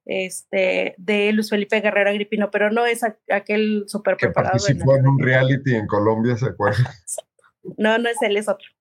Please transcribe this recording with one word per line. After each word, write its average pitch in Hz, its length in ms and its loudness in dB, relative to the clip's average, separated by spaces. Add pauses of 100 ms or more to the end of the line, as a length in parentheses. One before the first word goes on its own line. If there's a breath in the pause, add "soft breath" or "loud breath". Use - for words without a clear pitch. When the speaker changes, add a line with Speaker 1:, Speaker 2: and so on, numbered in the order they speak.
Speaker 1:
este, 185 920 -2
de 208 340 0
Luis 214 180 -2
Felipe 202 300 0
Guerrero 202 300 0
Agripino, 208 400 -2
pero 208 200 0
no 233 160 2
es 233 160 -2
a-, 220 160 -4 (120)
aquel 208 580 -2
súper 190 280 -2
Speaker 2:
Que - 100 2
Speaker 1:
preparado 175 300 0
en 190 40 0 (180)
Speaker 2:
participó 135 180 4
en 131 120 4
un 139 120 6
Speaker 1:
academia. 127 220 2
Speaker 2:
reality 135 320 0
en 107 120 0
Colombia, 113 500 2
¿se 110 100 -2
acuerdan? 104 400 0
Speaker 1:
<laughs> - 920 -16
No, 220 180 2
no 233 140 -2
es 233 100 -6
él, 208 160 0
es 214 100 -4
otro. 196 200 -4 (140)